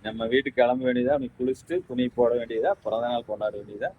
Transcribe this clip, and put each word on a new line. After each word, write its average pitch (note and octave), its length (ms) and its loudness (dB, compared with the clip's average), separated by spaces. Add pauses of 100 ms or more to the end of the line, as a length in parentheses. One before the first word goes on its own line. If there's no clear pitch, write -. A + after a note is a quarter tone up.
நம்ம A2+ 240 -6
வீட்டுக்கு C3 320 2
கிளம்ப B2+ 240 4
வேண்டியதா, B2+ 340 2
நீ C3 120 -4
குளிச்சுட்டு C3 460 -4 (100)
துணி B2+ 240 -2
போட A#2+ 240 4
வேண்டியதா, A#2 440 -2
பிறந்த A2+ 300 -2
நாள் A#2+ 180 -4
கொண்டாட G#2+ 300 -4
வேண்டியதா. G#2 440 -8